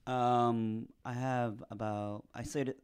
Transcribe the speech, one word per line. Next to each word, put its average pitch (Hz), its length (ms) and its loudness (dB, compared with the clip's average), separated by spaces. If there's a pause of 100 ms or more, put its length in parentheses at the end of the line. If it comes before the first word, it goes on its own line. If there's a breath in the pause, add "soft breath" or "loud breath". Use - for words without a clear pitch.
um, 120 840 2 (160)
I 127 100 -6
have 123 580 -2
about, 104 600 -4
I 120 120 -8
said 135 240 -2
it, 135 160 -8